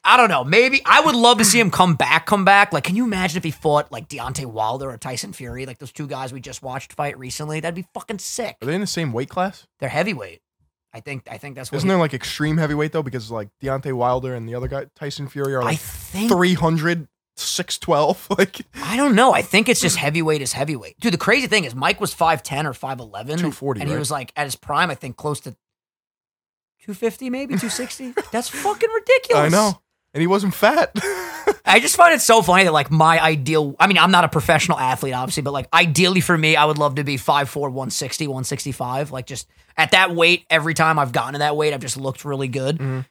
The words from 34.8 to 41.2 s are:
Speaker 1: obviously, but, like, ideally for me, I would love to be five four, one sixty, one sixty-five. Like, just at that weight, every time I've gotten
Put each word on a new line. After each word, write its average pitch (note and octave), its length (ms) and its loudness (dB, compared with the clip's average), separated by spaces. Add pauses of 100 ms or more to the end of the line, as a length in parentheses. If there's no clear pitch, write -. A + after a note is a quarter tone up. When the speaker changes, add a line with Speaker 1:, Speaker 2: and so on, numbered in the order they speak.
Speaker 1:
obviously, B2+ 300 -4
but, C#3+ 100 -4
like, C3+ 220 -6
ideally F3 460 4
for E3+ 180 2
me, D#3 160 4
I D3+ 120 6
would D3+ 120 0
love C#3+ 180 2
to D3 80 -4
be C#3 120 -4
five C#3+ 320 0
four, C#3+ 220 -6
one B2+ 200 -8
sixty, C#3+ 380 -6
one C3 160 -6
sixty-five. C3+ 640 -6
Like, C3 160 -10
just - 220 -14 (280)
at D#3 140 2
that F#3 240 4
weight, E3+ 360 4
every D#3+ 240 2
time D#3+ 260 2
I've C3 100 0
gotten B2+ 220 -4